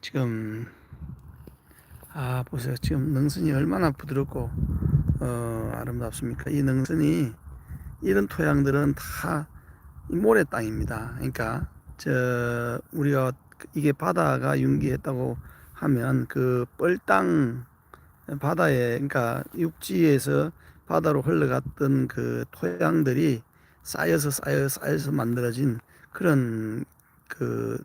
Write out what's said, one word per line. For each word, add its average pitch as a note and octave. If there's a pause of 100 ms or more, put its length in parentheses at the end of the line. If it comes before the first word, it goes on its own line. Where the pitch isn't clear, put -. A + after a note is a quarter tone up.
지금, A2+ (1500)
아, B2+
보세요. B2+
지금 D3+
능선이 D3
얼마나 E3
부드럽고, C3 (720)
어, A#2
아름답습니까? A#2+
이 C#3+
능선이, C3+ (720)
이런 G3
토양들은 C#3+
다 D#3 (680)
이 E3+
모래 F3
땅입니다. A2+
그러니까 B2 (280)
저 - (800)
우리가 C#3 (440)
이게 D3
바다가 C#3+
융기했다고 C3 (360)
하면 C3
그 B2 (120)
뻘땅 E3+ (760)
바다에, C#3
그러니까 B2 (120)
육지에서 D#3 (360)
바다로 D#3
흘러갔던 C3+
그 A#2+
토양들이 D#3+ (420)
쌓여서, D#3+
쌓여, C#3
쌓여서 C#3+
만들어진 A#2+ (320)
그런 A#2 (440)
그 A#1